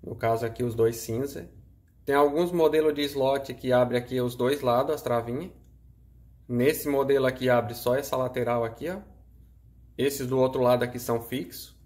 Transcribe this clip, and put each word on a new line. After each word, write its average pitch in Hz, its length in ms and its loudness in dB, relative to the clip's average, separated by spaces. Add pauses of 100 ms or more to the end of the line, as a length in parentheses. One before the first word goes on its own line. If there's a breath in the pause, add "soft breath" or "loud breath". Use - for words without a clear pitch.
No - 120 -10
caso 113 300 -2
aqui 113 180 -6
os 117 120 -4
dois 113 220 2
cinza. 135 540 -8 (540)
Tem 139 100 0
alguns 147 380 4
modelos 156 400 4
de 143 120 -4
slot 139 500 -2
que 127 180 -2
abre 123 240 4
aqui 123 240 -2
os 123 160 -2
dois 135 240 0
lados, 131 340 2
as 139 60 -6
travinhas. 120 500 -4 (960)
Nesse 127 440 0
modelo 135 360 2
aqui 127 220 0
abre 117 240 2
só 123 220 -2
essa 139 240 -2
lateral 120 460 -2
aqui, 123 260 -8
ó. 196 100 -8 (960)
Esses 139 300 -2
do 131 120 0
outro 131 220 2
lado 123 220 4
aqui 123 160 -6
são 120 240 -2
fixos. - 520 -10 (120)